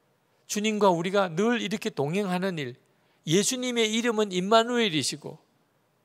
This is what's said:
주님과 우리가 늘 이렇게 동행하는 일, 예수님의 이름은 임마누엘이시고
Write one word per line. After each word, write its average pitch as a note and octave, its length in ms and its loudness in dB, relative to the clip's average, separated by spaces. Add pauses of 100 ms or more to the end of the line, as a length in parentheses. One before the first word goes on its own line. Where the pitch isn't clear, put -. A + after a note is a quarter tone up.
(480)
주님과 G#3 420 2
우리가 F#3 400 2
늘 G#3+ 320 0
이렇게 G#3 280 -4
동행하는 F3+ 680 -2
일, B2+ 180 -8 (520)
예수님의 A#3 640 0
이름은 G#3+ 400 0
임마누엘이시고 F#3 1080 0 (640)